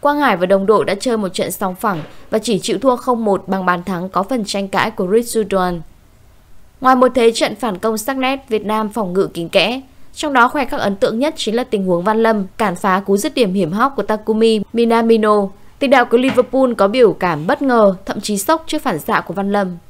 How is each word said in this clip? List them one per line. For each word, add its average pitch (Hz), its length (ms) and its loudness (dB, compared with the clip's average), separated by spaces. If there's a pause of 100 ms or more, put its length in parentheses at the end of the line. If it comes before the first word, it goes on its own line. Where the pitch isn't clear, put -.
Quang 294 180 0
Hải 240 180 2
và 175 80 2
đồng 196 200 2
đội 190 200 4
đã 180 140 0
chơi 233 180 -2
một 196 160 -2
trận 202 180 -4
sòng 185 240 -4
phẳng 185 280 -2 (260)
và 220 100 0
chỉ 214 200 0
chịu 208 200 -2
thua 254 160 2
không 240 300 -2
một 196 220 0
bằng 190 180 -2
bàn 180 180 0
thắng 185 260 -6
có 185 140 0
phần 220 220 -2
tranh 196 220 -4
cãi 196 240 0
của 202 200 -4
Rich 240 160 2
Sutton. 185 540 -2 (1000)
Ngoài 262 140 4
một 254 200 4
thế 233 160 6
trận 226 240 -2
phản 208 220 -4
công 220 200 -2
sắc 262 200 -4
nét, 262 320 -2
Việt 214 160 -2
Nam 214 240 -2
phòng 202 240 -4
ngự 180 200 0
kín 165 160 -8
kẽ. 202 320 0 (360)
Trong 302 160 -4
đó, 247 140 2
khoảnh 262 220 -2
khắc 294 100 -4
ấn 202 160 -2
tượng 220 240 0
nhất 302 180 -2
chính 214 180 -4
là 247 80 -2
tình 196 220 -4
huống 175 180 0
Văn 214 200 0
Lâm 220 220 2 (120)
cản 196 180 -2
phá 190 300 0
cú 202 120 2
dứt 294 180 -2
điểm 208 180 2
hiểm 180 180 0
hóc 247 240 0
của 208 80 -4
Takumi 220 560 2 (140)
Minamino. 226 760 4 (320)
Tiền 277 100 0
đạo 247 160 6
của 226 120 2
Liverpool 254 600 2
có 196 100 4
biểu 220 260 4
cảm 160 340 -2
bất 294 140 0
ngờ, 226 340 4 (100)
thậm - 160 -6
chí 208 160 -4
sốc 320 300 0
trước 302 140 -4
phản 185 180 -4
xạ 170 280 -2
của 175 60 -8
Văn 196 180 -2
Lâm. 190 260 -2 (120)